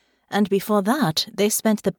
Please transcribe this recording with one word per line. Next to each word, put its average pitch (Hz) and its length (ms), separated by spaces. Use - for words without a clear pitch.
and 202 200
before 202 340
that 190 500
they 208 180
spent 214 320
the - 160